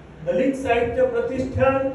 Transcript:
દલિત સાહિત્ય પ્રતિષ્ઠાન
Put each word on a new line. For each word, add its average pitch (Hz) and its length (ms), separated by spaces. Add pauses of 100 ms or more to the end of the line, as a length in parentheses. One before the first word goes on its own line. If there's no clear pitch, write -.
(260)
દલિત 262 300
સાહિત્ય 247 500
પ્રતિષ્ઠાન 262 880